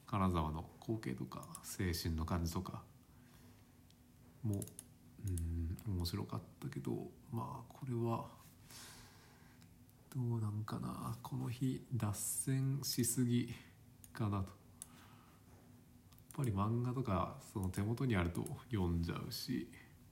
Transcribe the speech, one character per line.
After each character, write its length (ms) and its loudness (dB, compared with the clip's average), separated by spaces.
金 240 4
沢 200 4
の 140 -4
光 180 0
景 160 -2
と 120 -4
か、 200 -10
青 140 2
春 220 0
の 100 2
感 180 2
じ 80 2
と 120 -2
か 200 -6
も、 220 0
う 20 2
ん、 640 0
面 120 2
白 180 0
か 140 -4
っ 20 -2
た 120 -4
け 100 -6
ど、 300 -2
ま 380 -4
あ、 20 -18
こ 140 -10
れ 80 -2
は、 320 2
ど 200 2
う 40 2
な 80 2
ん 160 0
か 140 -4
な。 440 -4
こ 140 -6
の 140 -2
日、 420 0
脱 220 4
線 680 2
し 220 2
す 220 4
ぎ 260 4
か 160 2
な 100 2
と。 40 2
や 0 -
っ 20 -6
ぱ 80 2
り 60 4
漫 300 4
画 140 2
と 80 0
か、 340 2
そ 80 -2
の 80 0
手 140 0
元 240 2
に 100 6
あ 60 6
る 80 4
と 120 0
読 200 4
ん 120 4
じ 100 0
ゃ 40 0
う 140 -4
し、 380 -2